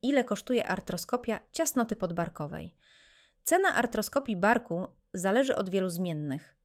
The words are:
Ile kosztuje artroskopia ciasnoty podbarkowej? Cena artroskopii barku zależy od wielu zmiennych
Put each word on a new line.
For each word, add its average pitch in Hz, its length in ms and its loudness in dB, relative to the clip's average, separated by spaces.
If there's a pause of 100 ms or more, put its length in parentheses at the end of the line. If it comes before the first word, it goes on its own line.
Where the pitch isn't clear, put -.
Ile 262 220 4
kosztuje 240 440 0
artroskopia 202 720 -4 (120)
ciasnoty 233 440 0
podbarkowej? 170 800 -6 (680)
Cena 370 320 4
artroskopii 233 600 0
barku 185 520 2 (260)
zależy 208 420 2
od 190 140 -2
wielu 185 200 0
zmiennych 156 760 -4